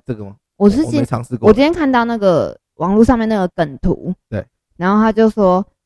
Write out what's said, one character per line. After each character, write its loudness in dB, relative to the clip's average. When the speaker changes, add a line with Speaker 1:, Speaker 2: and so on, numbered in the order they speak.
Speaker 1:
这 -8
个 -12
吗？ -16
Speaker 2:
我 4
是 2
今 -6
Speaker 1:
我 0
没 -2
尝 -6
试 -8
过。 2
Speaker 2:
我 6
今 2
天 2
看 -2
到 0
那 -4
个 0
网 -2
络 4
上 4
面 -4
那 -2
个 -2
梗 -4
图。 -4
Speaker 1:
对。 -8
Speaker 2:
然 0
后 2
他 2
就 2
说， 0